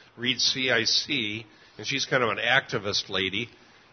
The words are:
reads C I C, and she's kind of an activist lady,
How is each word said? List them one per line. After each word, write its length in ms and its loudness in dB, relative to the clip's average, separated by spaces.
reads 260 -2
C 280 0
I 140 4
C, 600 -2
and 80 -12
she's 180 -2
kind 180 2
of 80 4
an 80 -2
activist 720 0
lady, 400 -2